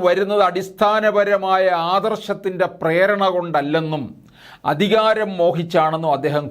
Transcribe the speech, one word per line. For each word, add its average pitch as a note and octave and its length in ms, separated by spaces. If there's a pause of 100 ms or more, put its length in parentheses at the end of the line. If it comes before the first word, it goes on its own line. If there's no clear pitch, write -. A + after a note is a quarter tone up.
വരുന്നത് G3 420
അടിസ്ഥാനപരമായ G3 1160 (280)
ആദർശത്തിൻ്റെ G3 720 (140)
പ്രേരണ G3 420 (140)
കൊണ്ടല്ലെന്നും D#3 680 (720)
അധികാരം G#3+ 580 (100)
മോഹിച്ചാണെന്നും E3 760
അദ്ദേഹം D3 340